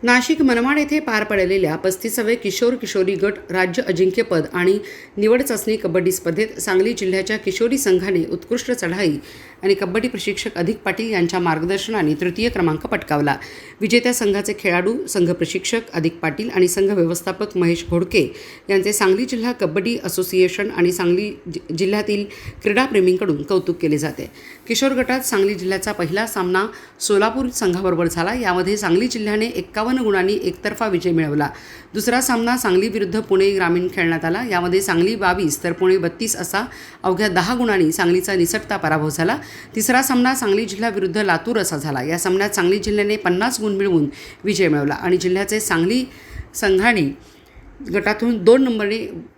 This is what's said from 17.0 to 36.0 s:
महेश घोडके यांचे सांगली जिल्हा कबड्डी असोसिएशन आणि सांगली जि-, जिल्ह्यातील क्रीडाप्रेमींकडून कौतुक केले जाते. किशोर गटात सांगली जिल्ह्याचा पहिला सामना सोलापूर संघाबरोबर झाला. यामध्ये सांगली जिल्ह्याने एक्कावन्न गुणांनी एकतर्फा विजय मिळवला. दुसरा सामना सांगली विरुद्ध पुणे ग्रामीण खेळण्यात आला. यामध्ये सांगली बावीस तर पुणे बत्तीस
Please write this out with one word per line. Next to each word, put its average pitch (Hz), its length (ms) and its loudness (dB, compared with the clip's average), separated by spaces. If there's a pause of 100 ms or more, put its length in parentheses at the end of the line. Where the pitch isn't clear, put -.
महेश 170 320 2
घोडके 175 460 2 (340)
यांचे 196 240 2
सांगली 202 320 2
जिल्हा 247 260 -4
कबड्डी 202 520 -2
असोसिएशन 185 680 0
आणि 175 200 2
सांगली 180 400 0 (220)
जि-, - 220 -8
जिल्ह्यातील 202 500 0 (380)
क्रीडाप्रेमींकडून 196 800 2
कौतुक 180 380 -2
केले 151 160 2
जाते. 139 340 -6 (360)
किशोर 262 240 0
गटात 254 280 0
सांगली 208 340 2
जिल्ह्याचा 190 380 -4
पहिला 196 360 -2
सामना 185 380 0 (340)
सोलापूर 220 500 2
संघाबरोबर 180 580 0
झाला. 175 260 -2
यामध्ये 190 440 0
सांगली 202 300 2
जिल्ह्याने 214 380 -2
एक्कावन्न 226 500 -4
गुणांनी 202 480 2
एकतर्फा 202 440 -4
विजय 180 240 0
मिळवला. 151 380 0 (440)
दुसरा 247 280 0
सामना 240 360 0
सांगली 202 300 2
विरुद्ध 202 320 -2
पुणे 196 320 4
ग्रामीण 180 420 2
खेळण्यात 165 320 0
आला. 185 260 -2
यामध्ये 180 300 2
सांगली 190 340 2
बावीस 180 480 0
तर 175 80 0
पुणे 185 260 4
बत्तीस 175 380 -2